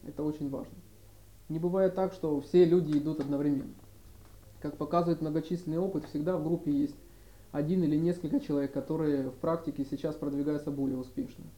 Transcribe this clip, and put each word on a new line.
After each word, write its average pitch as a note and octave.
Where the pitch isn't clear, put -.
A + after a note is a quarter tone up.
Это D3
очень D3+
важно. -
Не D#3
бывает F3+
так, F#3+
что D3+
все F3
люди D#3+
идут D#3
одновременно. C#3
Как D3
показывает E3
многочисленный D#3+
опыт, F#3+
всегда D#3
в D#3
группе E3
есть C#3+
один D#3
или D3+
несколько F3
человек, C#3
которые C#3+
в -
практике E3
сейчас D3+
продвигаются D3
более C3+
успешно. -